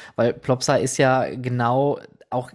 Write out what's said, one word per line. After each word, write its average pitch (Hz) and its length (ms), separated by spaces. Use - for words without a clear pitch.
weil 117 180
Plopsa 127 420
ist 117 220
ja 131 360
genau 123 640
auch 123 200